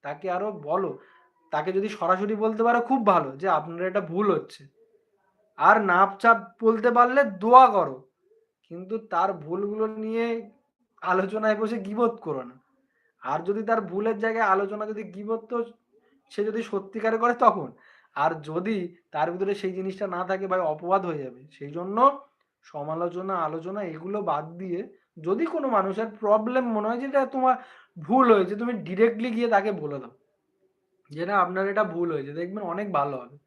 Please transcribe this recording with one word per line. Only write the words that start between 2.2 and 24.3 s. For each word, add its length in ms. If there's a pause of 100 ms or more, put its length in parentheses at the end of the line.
বলতে 280
পারো 180
খুব 260
ভালো 300
যে 120
আপনার 380
এটা 140
ভুল 320
হচ্ছে, 340 (920)
আর 240
না 380
চাপ 460
বলতে 260
পারলে 340
দোয়া 420
করো, 420 (600)
কিন্তু 300
তার 340
ভুলগুলো 540
নিয়ে 640 (520)
আলোচনায় 540
বসে 220
গীবত 420
করো 220
না। 180 (600)
আর 200
যদি 220
তার 180
ভুলের 380
জায়গায় 260
আলোচনা 420
যদি 160
গীবত, 420
তো 200 (640)
সে 140
যদি 180
সত্যিকারে 560
করে 160
তখন, 380 (420)
আর 280
যদি 540 (140)
তার 220
ভিতরে 220
সেই 180
জিনিসটা 340
না 180
থাকে 220
ভাই, 140
অপবাদ 460
হয়ে 180
যাবে। 280
সেই 200
জন্য 560 (340)
সমালোচনা, 760
আলোচনা 460
এগুলো 400
বাদ 360